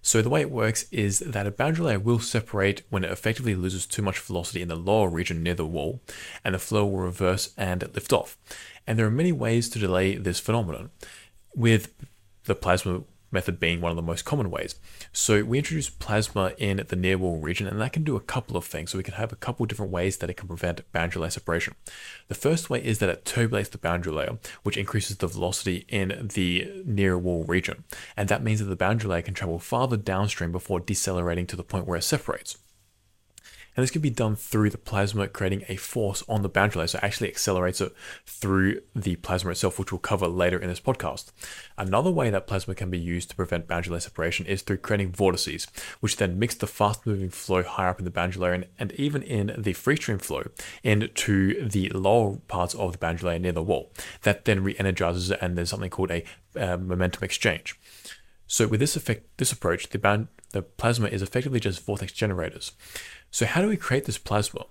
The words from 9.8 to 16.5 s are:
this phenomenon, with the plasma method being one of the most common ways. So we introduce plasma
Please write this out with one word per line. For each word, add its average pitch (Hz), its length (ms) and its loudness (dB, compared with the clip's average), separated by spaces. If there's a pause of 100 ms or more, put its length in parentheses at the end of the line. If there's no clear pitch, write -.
this 95 240 -2
phenomenon, 110 500 -2 (640)
with 113 380 4 (540)
the 104 100 2
plasma 90 460 2 (300)
method 90 280 -2
being 85 200 2
one 85 120 0
of 82 40 -2
the 85 60 -2
most 82 240 -4
common 123 240 0
ways. - 240 -4 (400)
So 104 300 4
we 120 160 2
introduce 147 280 -2
plasma 104 680 0